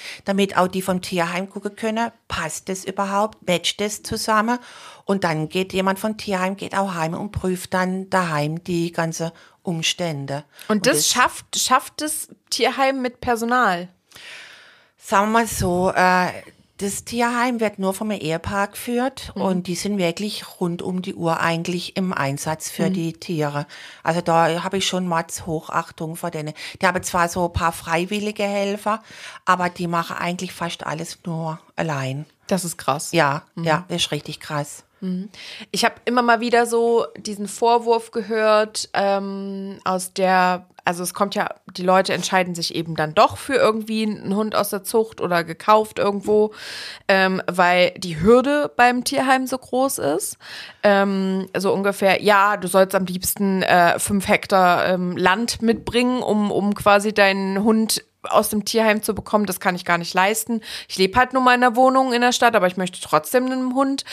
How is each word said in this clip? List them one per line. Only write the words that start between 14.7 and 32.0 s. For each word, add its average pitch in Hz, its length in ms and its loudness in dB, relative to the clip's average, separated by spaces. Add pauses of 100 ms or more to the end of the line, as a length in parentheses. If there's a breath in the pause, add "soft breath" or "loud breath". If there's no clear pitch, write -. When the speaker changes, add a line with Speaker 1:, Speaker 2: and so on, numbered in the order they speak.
Speaker 1:
Sagen 202 320 0
wir 226 120 4
mal 226 60 0
so, 180 480 0
äh, 180 340 4 (500)
das 196 260 -6
Tierheim 240 560 -2
wird 208 180 -2
nur 190 140 0
vom 214 180 -4
Ehepaar 196 580 -4
geführt 240 680 -6
Speaker 2:
Mhm. 196 80 -6
Speaker 1:
und 180 240 0
die 180 80 -4
sind 202 240 -4
wirklich 190 640 -4
rund 175 200 -2
um 185 220 -4
die 190 120 -8
Uhr 165 260 -2
eigentlich 170 560 -2
im 185 180 -2
Einsatz 139 560 -4
für 190 180 -2
Speaker 2:
Mhm. 185 60 0
Speaker 1:
die 165 180 -4
Tiere. 147 540 -4 (360 loud breath)
Also 170 200 0
da 165 400 2
habe 190 160 -4
ich 185 80 -2
schon 185 200 -2
Mords 170 380 -4
Hochachtung 160 720 -6
vor 175 140 -8
denen. 151 240 -8 (260 loud breath)
Die 190 60 2
haben 180 160 2
zwar 175 260 0
so 175 200 -2
ein 175 40 -6
paar 170 200 0
freiwillige 202 720 -4
Helfer, 202 580 -2 (420 loud breath)
aber 180 240 2
die 175 200 -6
machen 170 280 -2
eigentlich 180 380 -6
fast - 320 -8
alles 160 400 -8
nur 160 340 -6 (160)
allein. 143 480 -4 (220)